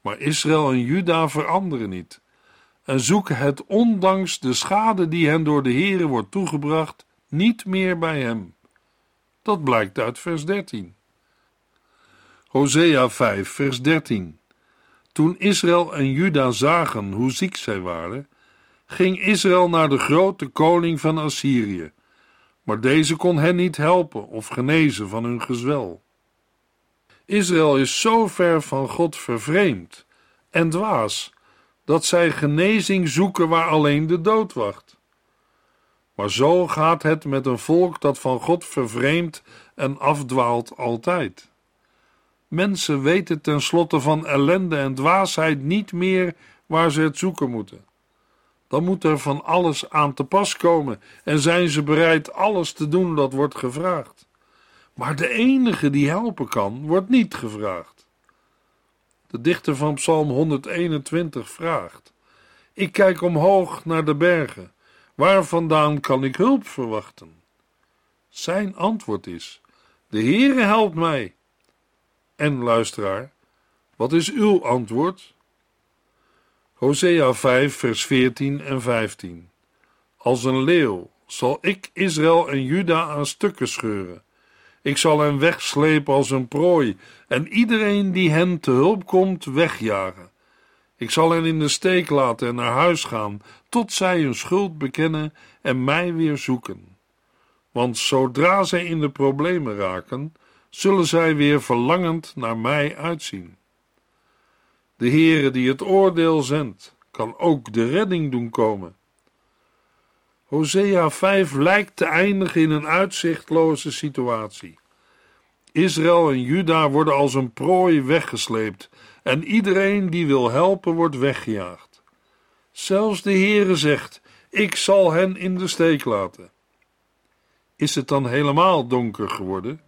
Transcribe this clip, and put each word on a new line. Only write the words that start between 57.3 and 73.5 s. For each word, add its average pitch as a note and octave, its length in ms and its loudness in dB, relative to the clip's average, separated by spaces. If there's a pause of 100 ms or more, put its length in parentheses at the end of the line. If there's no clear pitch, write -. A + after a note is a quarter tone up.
gevraagd. G#2 720 -10 (1200)
De A#2 140 -10
dichter D3+ 360 -2
van D3 180 -2
Psalm D#3 360 0
honderdeenentwintig D3+ 1200 -4
vraagt: D3+ 640 -8 (600)
"Ik F#3 200 -6
kijk F#3+ 280 4
omhoog F3 640 2
naar D#3+ 200 -2
de D3+ 100 2
bergen. D3+ 580 0 (420)
Waar F#3 300 4
vandaan D#3 560 0
kan C3+ 240 -2
ik C3 120 -4
hulp A#3+ 300 2
verwachten?" G2+ 760 -10 (840)
Zijn F#3+ 480 -4
antwoord F3+ 500 -4
is: - 340 -16 (480)
"De G#2+ 140 -2
Heere B3+ 380 4
helpt G#3+ 340 2
mij." D#3 400 -2 (1040)
En D3 220 -2
luisteraar, A2+ 720 -2 (640)